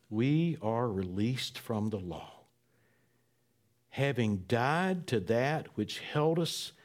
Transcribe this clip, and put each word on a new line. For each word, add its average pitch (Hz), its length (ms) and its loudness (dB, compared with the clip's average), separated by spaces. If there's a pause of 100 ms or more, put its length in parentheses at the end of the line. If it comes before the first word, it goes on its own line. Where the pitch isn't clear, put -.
(100)
we 147 520 2
are 113 260 0
released 101 680 -2
from 110 320 -4
the 104 80 -4
law, 85 320 -10 (1600)
having 113 580 2
died 160 600 2
to 120 100 2
that 120 560 0
which - 240 -4
held 160 400 2
us - 320 -2 (140)